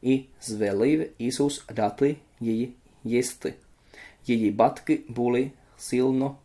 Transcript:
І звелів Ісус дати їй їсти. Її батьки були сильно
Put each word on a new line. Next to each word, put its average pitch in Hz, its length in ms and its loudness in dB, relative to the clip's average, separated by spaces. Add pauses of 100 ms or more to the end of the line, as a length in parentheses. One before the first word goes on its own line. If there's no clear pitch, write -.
І 131 220 2 (180)
звелів 110 760 0
Ісус 139 460 -2 (120)
дати 143 400 0 (240)
їй 117 320 -2 (320)
їсти. 120 500 -2 (720)
Її 113 240 2
батьки 117 580 2
були 123 420 0 (280)
сильно 131 680 0